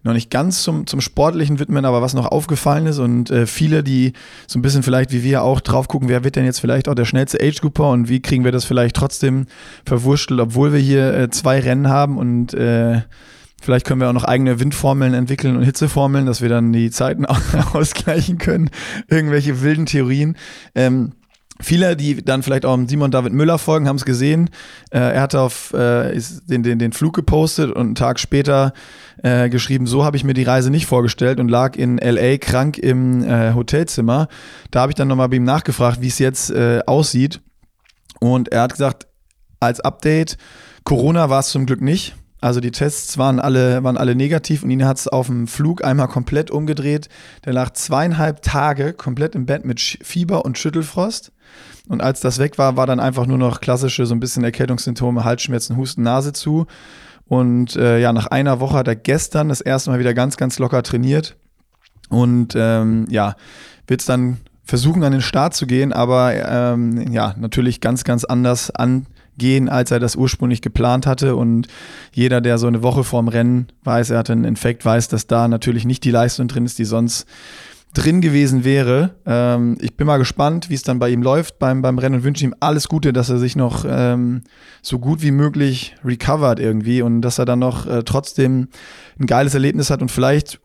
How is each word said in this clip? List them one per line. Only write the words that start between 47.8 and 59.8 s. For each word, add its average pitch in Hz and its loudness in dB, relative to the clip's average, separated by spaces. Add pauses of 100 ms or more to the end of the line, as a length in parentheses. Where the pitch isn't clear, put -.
Tage 143 0
komplett 135 -4
im 127 -4
Bett - -4
mit 123 -4
Sch-, - -6
Fieber 175 -2
und 127 -4
Schüttelfrost. 165 -6 (560)
Und - -4
als 135 -2
das 123 -2
weg 147 -2
war, 135 2
war 131 2
dann 127 0
einfach 127 0
nur 131 0
noch 123 0
klassische, 127 0
so 120 -2
ein 117 0
bisschen 123 -4
Erkältungssymptome, 120 -2
Halsschmerzen, 120 -2
Husten, 127 -4
Nase 135 0
zu. 156 -2 (580)
Und, 123 2
äh, 120 4
ja, 120 2
nach 113 0
einer 135 0
Woche 135 0
hat 131 0
er 117 0
gestern 156 -2
das 135 -2
erste 131 -2